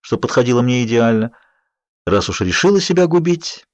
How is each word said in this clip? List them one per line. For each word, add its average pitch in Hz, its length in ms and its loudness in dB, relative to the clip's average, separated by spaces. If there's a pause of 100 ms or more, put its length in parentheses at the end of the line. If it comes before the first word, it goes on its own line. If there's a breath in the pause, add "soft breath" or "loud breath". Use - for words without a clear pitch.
что - 160 -4
подходило 120 440 0
мне 123 220 0
идеально. 117 480 0 (720 soft breath)
Раз 98 240 0
уж - 120 -6
решила 185 400 2
себя 180 260 0
губить 170 680 -2